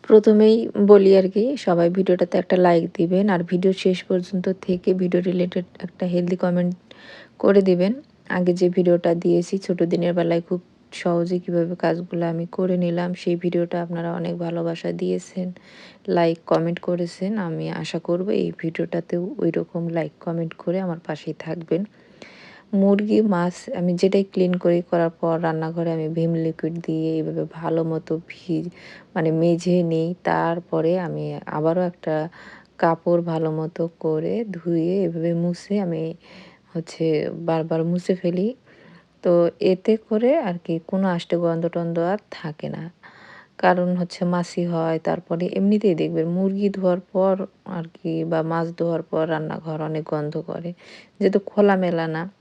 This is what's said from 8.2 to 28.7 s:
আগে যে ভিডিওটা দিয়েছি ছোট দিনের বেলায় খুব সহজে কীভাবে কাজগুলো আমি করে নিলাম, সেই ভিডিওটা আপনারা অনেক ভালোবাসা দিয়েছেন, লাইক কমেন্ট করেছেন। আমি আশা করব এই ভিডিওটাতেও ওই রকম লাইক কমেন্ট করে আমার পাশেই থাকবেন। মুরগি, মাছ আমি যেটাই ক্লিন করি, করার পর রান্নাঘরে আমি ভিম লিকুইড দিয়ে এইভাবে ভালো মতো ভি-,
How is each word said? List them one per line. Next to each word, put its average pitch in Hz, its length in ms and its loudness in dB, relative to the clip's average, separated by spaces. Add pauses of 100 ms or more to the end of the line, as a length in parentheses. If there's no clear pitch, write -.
আগে 180 240 2
যে 180 160 2
ভিডিওটা 175 460 4
দিয়েছি 175 420 0
ছোট 190 260 -4
দিনের 170 300 0
বেলায় 170 340 2
খুব 180 140 -2 (300)
সহজে 175 480 0
কীভাবে 175 360 -2
কাজগুলো 170 500 -2
আমি 165 260 -4
করে 185 260 0
নিলাম, 175 360 -2
সেই 175 220 -2
ভিডিওটা 175 460 -2
আপনারা 170 320 -6
অনেক 170 240 -4
ভালোবাসা 170 540 -4
দিয়েছেন, 180 560 -6 (600)
লাইক 170 380 2
কমেন্ট 165 340 0
করেছেন। 175 600 -4
আমি 160 320 -6
আশা 160 280 -8
করব 180 300 -2
এই 175 280 0
ভিডিওটাতেও 170 680 -4 (160)
ওই 170 120 2
রকম 170 360 -4
লাইক 160 320 -4
কমেন্ট 165 340 -6
করে 175 260 -6
আমার 175 200 -6
পাশেই 156 400 -10
থাকবেন। 165 420 -4 (920)
মুরগি, 202 480 4
মাছ 180 340 0 (200)
আমি 180 180 0
যেটাই 190 400 2
ক্লিন 180 240 2
করি, 175 240 2
করার 170 380 0
পর 165 220 0
রান্নাঘরে 165 500 -2
আমি 160 180 -4
ভিম 165 260 0
লিকুইড 165 440 -2
দিয়ে 160 360 -2
এইভাবে 160 280 -4 (100)
ভালো 165 300 -2
মতো 160 300 -4 (140)
ভি-, 165 440 -6 (400)